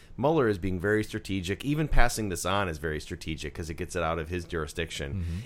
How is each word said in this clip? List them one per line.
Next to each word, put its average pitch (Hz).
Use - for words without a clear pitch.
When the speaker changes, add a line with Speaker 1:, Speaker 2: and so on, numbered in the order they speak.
Speaker 1:
Mueller 139
is 101
being 90
very 104
strategic. 95
Even 147
passing 113
this 85
on 98
is 78
very 76
strategic 78
'cause 80
it 82
gets 85
it 87
out 82
of 80
his 90
jurisdiction. 78
Speaker 2:
Mm-hmm. 85